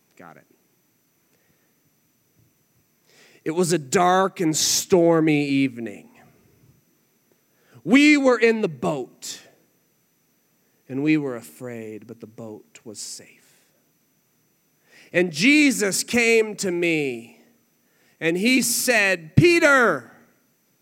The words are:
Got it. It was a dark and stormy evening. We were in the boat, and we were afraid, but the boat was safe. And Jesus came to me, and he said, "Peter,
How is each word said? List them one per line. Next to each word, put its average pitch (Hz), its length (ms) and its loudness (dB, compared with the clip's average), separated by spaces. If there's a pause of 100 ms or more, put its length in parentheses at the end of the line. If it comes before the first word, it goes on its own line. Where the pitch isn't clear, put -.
(160)
Got 80 220 -20
it. - 100 -20 (3000)
It 160 80 -6
was 170 220 -2
a 170 60 0
dark 180 600 0
and 160 160 0
stormy 160 920 2
evening. 117 600 -4 (1800)
We 285 320 4
were 262 220 2
in 226 240 2
the 202 80 -2
boat, 147 720 -8 (1500)
and 135 140 -8
we 156 160 0
were 135 180 -6
afraid, 113 720 -16
but 117 140 -20
the 110 80 -18
boat 110 560 -20
was 107 160 -18
safe. - 640 -20 (1500)
And 180 200 0
Jesus 208 720 0
came 226 540 0
to 196 120 -6
me, 151 720 -4 (800)
and 165 180 -2
he 240 240 2
said, 196 720 -2
"Peter, 277 760 2 (720)